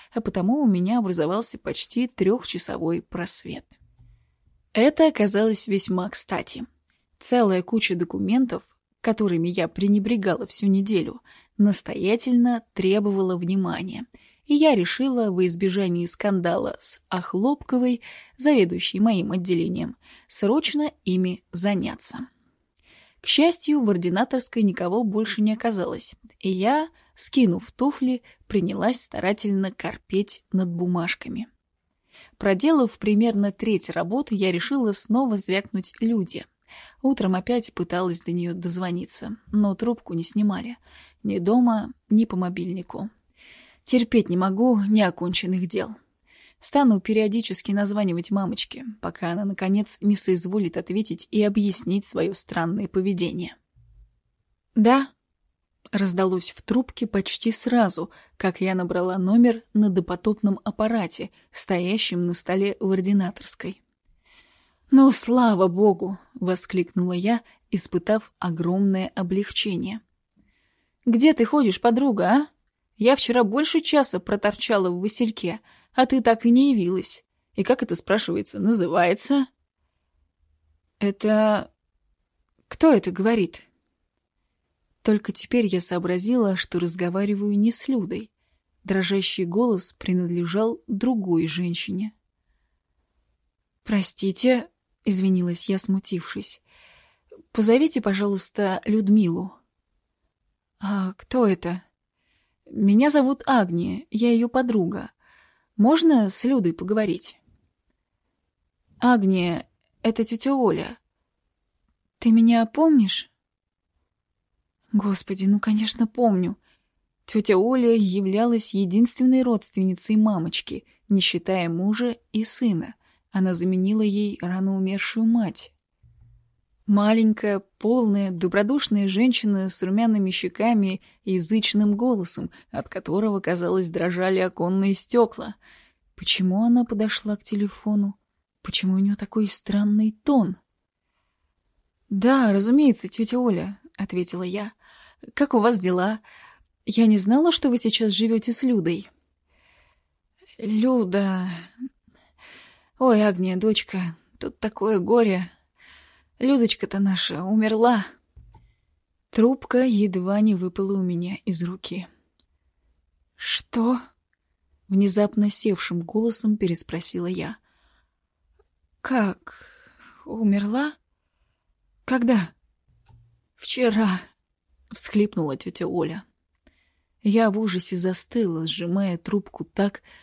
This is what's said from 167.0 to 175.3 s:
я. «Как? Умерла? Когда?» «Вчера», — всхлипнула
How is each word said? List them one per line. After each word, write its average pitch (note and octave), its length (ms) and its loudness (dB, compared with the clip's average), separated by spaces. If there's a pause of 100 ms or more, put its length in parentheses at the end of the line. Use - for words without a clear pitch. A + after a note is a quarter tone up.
я. F#3 300 -6 (1400)
«Как? - 640 -4 (600)
Умерла? G#3+ 680 -2 (1120)
Когда?» A#3+ 460 2 (1080)
«Вчера», — G#3+ 640 0 (720)
всхлипнула F3+ 640 -2